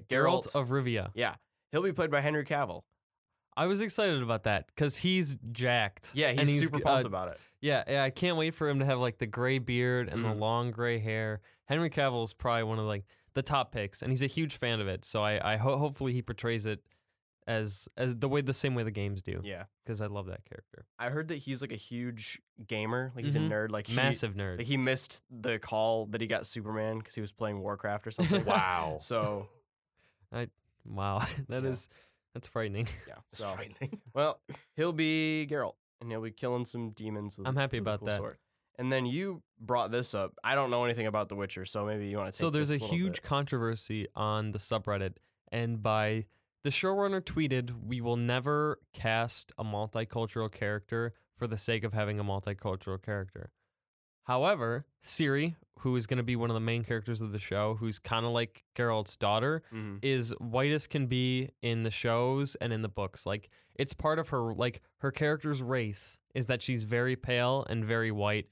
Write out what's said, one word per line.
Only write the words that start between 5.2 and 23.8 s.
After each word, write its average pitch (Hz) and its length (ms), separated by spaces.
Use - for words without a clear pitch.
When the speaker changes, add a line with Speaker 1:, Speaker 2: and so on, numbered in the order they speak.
Speaker 1:
jacked. 117 640
Speaker 2:
Yeah, 143 160
Speaker 1:
And 123 100
Speaker 2:
he's 143 100
Speaker 1:
he's, 160 100
Speaker 2:
super 143 80
Speaker 1:
uh, - 140
Speaker 2:
pumped 131 140
about 92 280
it. - 60
Speaker 1:
Yeah, 139 280
yeah, 139 160
I 135 60
can't 175 280
wait 160 160
for 156 140
him 139 120
to 135 60
have, 131 140
like, 123 200
the 120 80
gray 127 320
beard 123 500
and 113 140
the 110 60
Speaker 2:
Mm-hmm. 107 100
Speaker 1:
long 117 320
gray 117 280
hair. 110 420
Henry 160 240
Cavill 127 340
is 110 100
probably 117 300
one 110 160
of, 107 60
like, 101 200
the 135 100
top 139 280
picks, 101 300
and 127 100
he's 131 120
a 139 40
huge 156 280
fan 117 260
of 98 60
it. - 180
So 107 160
I, 107 320
I 107 40
ho-, 131 200
hopefully 139 360
he 123 80
portrays 113 440
it 107 180
as, 110 420
as 123 200
the 135 120
way, 143 120
the 131 120
same 135 200
way 120 100
the 110 80
games 101 300
do. - 220
Speaker 2:
Yeah. 95 220
Speaker 1:
'Cause 107 160
I 104 60
love 101 200
that 92 180
character. - 400
Speaker 2:
I 120 120
heard 156 180
that 160 100
he's, 135 240
like, 143 120
a - 40
huge 120 640
gamer. 120 500
Like, 117 100
he's 143 100
a 151 40
Speaker 1:
Mm-hmm. 107 120
Speaker 2:
nerd. 107 200
Like, 107 160